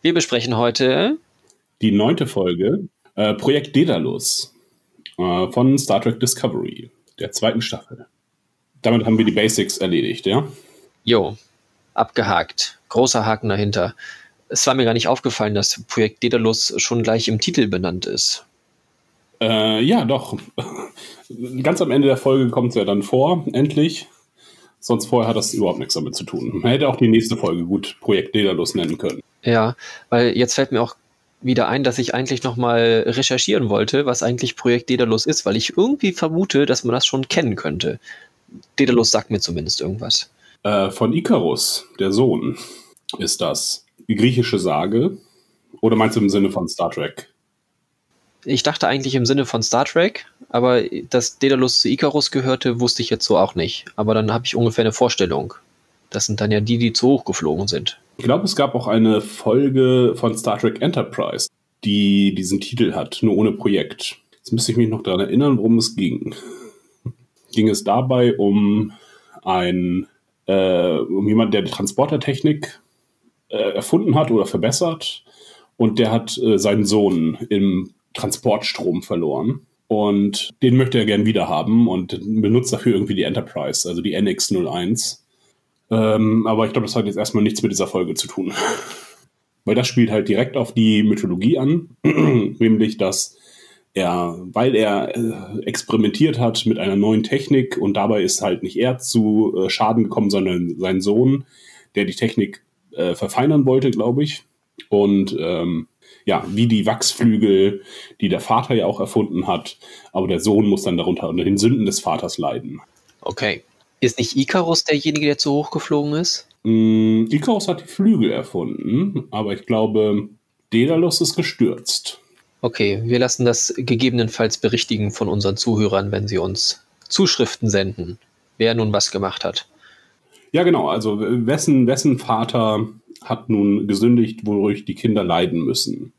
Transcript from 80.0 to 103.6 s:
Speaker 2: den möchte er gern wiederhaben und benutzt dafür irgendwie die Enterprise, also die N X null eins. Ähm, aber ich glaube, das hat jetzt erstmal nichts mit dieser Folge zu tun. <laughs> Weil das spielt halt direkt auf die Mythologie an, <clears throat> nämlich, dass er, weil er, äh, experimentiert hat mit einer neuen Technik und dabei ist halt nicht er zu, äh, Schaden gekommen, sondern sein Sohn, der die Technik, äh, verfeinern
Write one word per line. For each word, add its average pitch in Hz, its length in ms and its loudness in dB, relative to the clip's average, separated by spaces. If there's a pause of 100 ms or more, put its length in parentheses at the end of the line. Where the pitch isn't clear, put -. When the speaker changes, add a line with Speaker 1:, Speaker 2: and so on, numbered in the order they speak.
Speaker 2:
den 127 160 6
möchte 127 220 2
er 107 60 0
gern 104 200 2
wiederhaben 104 640 2
und 92 320 -4 (220)
benutzt 117 300 2
dafür - 220 0
irgendwie 98 220 0
die 92 80 0
Enterprise, - 640 -4
also 85 120 -6
die 101 120 -4
N 101 140 0
X - 240 -2
null 90 160 0
eins. 90 580 -4 (640)
Ähm, 110 580 2
aber 110 200 2
ich - 60 -4
glaube, 117 140 0
das - 80 -6
hat 110 100 0
jetzt 101 120 -4
erstmal 104 260 0
nichts 107 180 0
mit 104 100 0
dieser 92 160 -2
Folge 87 260 -2
zu - 140 -6
tun. 92 260 -6 (540)
<laughs> - 580 -20
Weil 107 100 2
das 120 120 0
spielt 113 240 4
halt 107 180 0
direkt 107 260 0
auf 120 180 -4
die 110 300 4
Mythologie 101 540 2
an, 151 380 0
<clears throat> - 80 -20
nämlich, 113 920 2
dass - 400 -4 (560)
er, 87 440 -2 (160)
weil 123 220 2
er, 104 420 0
äh, 107 480 -6
experimentiert 120 720 0
hat 117 260 0
mit - 140 0
einer 98 160 -2
neuen 107 280 2
Technik 135 540 0
und 98 180 0
dabei 107 280 2
ist - 180 -2
halt 92 220 -2
nicht 92 140 -6
er 127 220 0
zu, 107 540 2 (120)
äh, 92 40 -2
Schaden 113 360 2
gekommen, 101 240 -2
sondern 90 500 -2
sein 92 220 -2
Sohn, 127 420 2 (520)
der 101 100 0
die 90 100 -8
Technik, 110 480 -2 (300)
äh, 87 220 -2
verfeinern 139 500 0